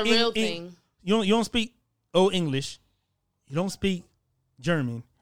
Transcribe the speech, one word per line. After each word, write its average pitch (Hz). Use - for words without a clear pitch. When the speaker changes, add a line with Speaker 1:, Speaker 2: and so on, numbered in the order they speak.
Speaker 1:
a -
Speaker 2:
Eng-, 233
Speaker 1:
real 233
Speaker 2:
Eng-, 226
Speaker 1:
thing. 175
Speaker 2:
you 185
don't, 220
you 202
don't 226
speak 226
Old 185
English. 147
You 135
don't 185
speak 190
German. 127